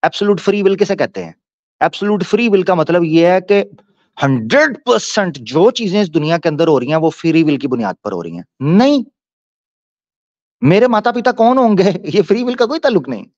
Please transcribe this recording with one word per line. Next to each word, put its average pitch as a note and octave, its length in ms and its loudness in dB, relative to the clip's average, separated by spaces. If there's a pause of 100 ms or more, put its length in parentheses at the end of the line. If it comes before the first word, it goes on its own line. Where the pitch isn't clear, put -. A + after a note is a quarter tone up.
Absolute G3+ 340 0
free G3+ 240 -2
will G3 120 2
किसे F#3+ 200 0
कहते G2 280 -4
हैं? D#2+ 120 -16 (460)
Absolute G3 420 -2
free A3+ 260 0
will F#3+ 140 2
का F#3 120 0
मतलब E3+ 280 0
यह E3 300 2
है F#3 80 2
कि G3+ 420 -2 (400)
हंड्रेड C#3 540 0
परसेंट G3+ 600 -4
जो C#3 340 0
चीजें G#3 300 -2
इस F#3 80 -2
दुनिया D#3 280 -2
के D#3+ 120 -2
अंदर D#3 180 0
हो D3+ 120 4
रही B2 100 -6
हैं D#3 80 -2
वो D#3+ 120 0
free D#3+ 340 0
will D3 140 0
की B2 100 -6
बुनियाद A2+ 360 -4
पर G2+ 80 -6
हो F2 100 -6
रही E2 140 -12
हैं। F2 100 -14 (160)
नहीं, A3+ 440 2 (1600)
मेरे A#3+ 240 4
माता A3+ 240 0
पिता A#3+ 200 0
कौन A#3+ 260 2
होंगे, G#3+ 260 2
<laughs> F#3 220 0
ये D#3+ 160 0
free G#3+ 220 0
will B3 120 -4
का A#3+ 100 0
कोई D4 140 -4
ताल्लुक F#3 300 0
नहीं। A2 160 -10 (120)